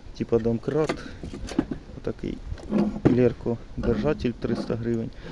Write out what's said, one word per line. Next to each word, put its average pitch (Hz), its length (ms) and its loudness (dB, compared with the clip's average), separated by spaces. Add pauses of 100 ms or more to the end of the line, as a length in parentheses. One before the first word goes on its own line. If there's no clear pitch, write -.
(180)
типа, 117 200 4
домкрат. 117 560 2 (1040)
Отакий - 420 -6 (640)
Лерко 120 540 6 (180)
держатель, 120 540 2
триста 120 460 -2
гривень. 117 340 0 (220)